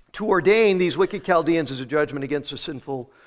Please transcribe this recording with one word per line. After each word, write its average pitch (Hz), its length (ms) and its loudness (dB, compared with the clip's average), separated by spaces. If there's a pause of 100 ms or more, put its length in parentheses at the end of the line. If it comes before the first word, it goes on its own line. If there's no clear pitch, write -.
(120)
to 214 160 -6
ordain 196 500 4
these 175 180 0
wicked 190 280 -2
Chaldeans 165 460 2
as 131 100 -8
a 131 60 -10
judgment 143 380 -2
against 143 260 -6
the 135 60 -10
sinful 135 540 -10 (160)